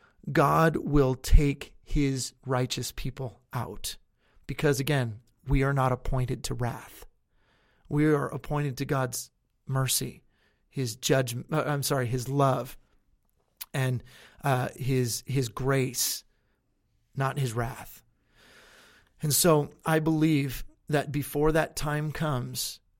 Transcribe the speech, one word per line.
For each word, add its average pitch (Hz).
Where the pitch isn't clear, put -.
God 156
will 135
take -
his 135
righteous 127
people 127
out. -
Because 143
again, 127
we 135
are 139
not 131
appointed 127
to -
wrath. 120
We 147
are 143
appointed 147
to 139
God's 131
mercy, 131
his 123
judgment, 127
uh, 151
I'm 143
sorry, 135
his 120
love, 135
and, 131
uh, 131
his, 123
his 127
grace, 131
not 135
his 123
wrath. 120
And 151
so 151
I 160
believe 156
that 147
before 147
that 156
time 151
comes, 131